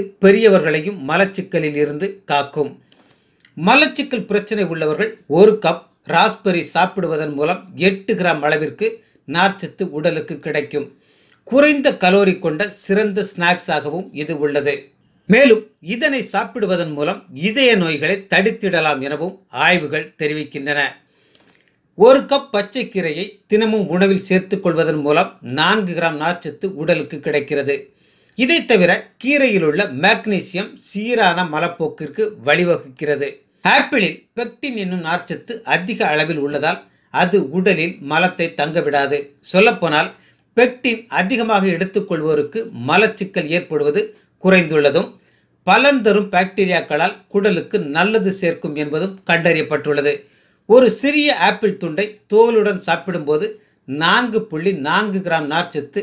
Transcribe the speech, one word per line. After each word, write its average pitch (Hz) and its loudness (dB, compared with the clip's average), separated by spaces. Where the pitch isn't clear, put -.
பெரியவர்களையும் 190 4
மலச்சிக்கலில் 160 -2
இருந்து 147 -2
காக்கும். 143 -2
மலச்சிக்கல் 240 0
பிரச்சனை 208 -2
உள்ளவர்கள் 160 -2
ஒரு 196 6
கப் 175 -2
ராஸ்பெர்ரி 180 0
சாப்பிடுவதன் 160 -2
மூலம் 156 -2
எட்டு 190 0
கிராம் 170 0
அளவிற்கு 151 -2
நார்ச்சத்து 180 -2
உடலுக்கு 156 -4
கிடைக்கும். 147 -6
குறைந்த 285 4
கலோரி 190 4
கொண்ட 160 -4
சிறந்த 202 -2
ஸ்நாக்ஸாகவும் 175 -2
இது 151 -6
உள்ளது. 143 -2
மேலும் 214 6
இதனை 247 -2
சாப்பிடுவதன் 185 -2
மூலம் 151 -4
இதய 233 2
நோய்களை 160 0
தடுத்திடலாம் 175 0
எனவும் 151 -6
ஆய்வுகள் 156 0
தெரிவிக்கின்றன. 147 -4
ஒரு 254 8
கப் 277 -2
பச்சை 208 -4
கீரையை 165 -4
தினமும் 214 2
உணவில் 185 2
சேர்த்துக் 190 0
கொள்வதன் 156 0
மூலம் 151 2
நான்கு 175 0
கிராம் 160 -2
நார்ச்சத்து 170 -4
உடலுக்கு 156 -2
கிடைக்கிறது. 143 -2
இதை 262 2
தவிர 185 4
கீரையில் 247 2
உள்ள 151 2
மாக்னீசியம் 196 -2
சீரான 208 0
மலப்போக்கிற்கு 160 -4
வழிவகுக்கிறது. 147 0
ஆப்பிளில் 247 2
பெக்டின் 233 -8
என்னும் 180 -6
நார்ச்சத்து 170 -6
அதிக 180 -2
அளவில் 156 0
உள்ளதால் 147 -2
அது 175 2
உடலில் 180 0
மலத்தை 170 0
தங்கவிடாது. 147 -2
சொல்லப்போனால் 185 2
பெக்டின் 247 0
அதிகமாக 208 0
எடுத்துக்கொள்வோருக்கு 165 -2
மலச்சிக்கல் 185 0
ஏற்படுவது 156 -2
குறைந்துள்ளதும், 160 4
பலன் 254 4
தரும் 202 2
பாக்டீரியாக்களால் 180 0
குடலுக்கு 196 0
நல்லது 190 2
சேர்க்கும் 165 -4
என்பதும் 151 -4
கண்டறியப்பட்டுள்ளது. 147 0
ஒரு 247 2
சிறிய 294 0
ஆப்பிள் 196 0
துண்டை 170 -6
தோலுடன் 208 2
சாப்பிடும்போது 165 -2
நான்கு 202 0
புள்ளி 165 -4
நான்கு 190 -2
கிராம் 165 -2
நார்ச்சத்து 165 -4